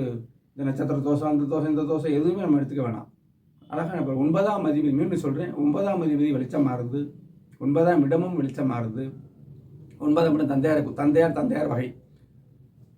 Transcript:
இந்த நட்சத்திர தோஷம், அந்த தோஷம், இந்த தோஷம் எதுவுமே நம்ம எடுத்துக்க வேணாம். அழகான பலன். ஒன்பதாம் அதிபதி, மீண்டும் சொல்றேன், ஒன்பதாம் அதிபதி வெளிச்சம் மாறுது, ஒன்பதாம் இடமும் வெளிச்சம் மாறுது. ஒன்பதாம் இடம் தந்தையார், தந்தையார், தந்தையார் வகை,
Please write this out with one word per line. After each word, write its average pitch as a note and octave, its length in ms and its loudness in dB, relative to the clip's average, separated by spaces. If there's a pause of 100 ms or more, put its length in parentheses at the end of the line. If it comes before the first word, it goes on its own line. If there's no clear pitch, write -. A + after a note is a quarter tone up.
(500)
இந்த C#3 140 -12
நட்சத்திர C#3 340 -2
தோஷம், C#3+ 340 0
அந்த C#3+ 120 2
தோஷம், D3+ 300 0
இந்த D3+ 100 0
தோஷம் D3+ 340 0
எதுவுமே F3+ 260 0
நம்ம D3+ 160 4
எடுத்துக்க C3+ 260 -4
வேணாம். G#2+ 220 -6 (600)
அழகான E3 320 -4
பலன். C3+ 240 -2
ஒன்பதாம் F#3 460 2
அதிபதி, D3 220 2
மீண்டும் E3 320 0
சொல்றேன், C#3 300 -4
ஒன்பதாம் E3+ 480 0
அதிபதி D3+ 300 2
வெளிச்சம் C3+ 360 0
மாறுது, B2 320 -4 (580)
ஒன்பதாம் D#3 460 4
இடமும் E3+ 320 0
வெளிச்சம் C3+ 360 -2
மாறுது. A#2 320 -6 (920)
ஒன்பதாம் D#3 360 4
இடம் D3+ 180 0
தந்தையார், C#3+ 300 2 (120)
தந்தையார், D3+ 440 4
தந்தையார் D3 340 -2
வகை, B2 160 -2 (1080)